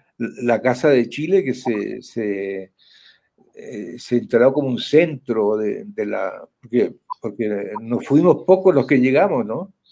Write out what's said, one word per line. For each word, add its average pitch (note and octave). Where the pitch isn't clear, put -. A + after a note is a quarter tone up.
la A#2+
Casa B2+
de B2
Chile, F3
que C3
se, G#2+
se, G2
eh, G#2
se -
instaló A#2+
como C#3
un A#2+
centro A#2+
de, G#2+
de G#2
la, G2
porque, A2
porque G#2
nos A#2+
fuimos D#3+
pocos F#3
los C3+
que C3+
llegamos, C3+
¿no? C#3